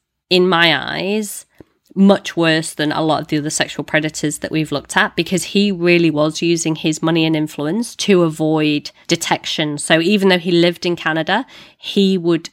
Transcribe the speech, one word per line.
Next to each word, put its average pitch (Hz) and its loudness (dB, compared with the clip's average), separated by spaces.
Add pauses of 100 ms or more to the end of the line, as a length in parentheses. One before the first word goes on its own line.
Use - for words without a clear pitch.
(300)
in 180 4
my 170 4 (220)
eyes, 202 -6 (520)
much 196 4
worse 160 2
than 151 -2
a 160 -2
lot 151 0
of 151 -10
the 151 -2
other 147 -4
sexual 147 -6
predators 151 -4
that - -8
we've 156 -2
looked - -4
at, 196 0
because 175 -2
he 202 0
really 170 2
was 151 -2
using 165 0
his 156 -4
money 160 2
and 160 0
influence 156 -4
to 185 4
avoid 156 0 (180)
detection. 156 -2
So 160 0
even 196 2
though 180 4
he 175 -2
lived 170 2
in 175 0
Canada, 165 -2 (340)
he 196 0
would 170 -2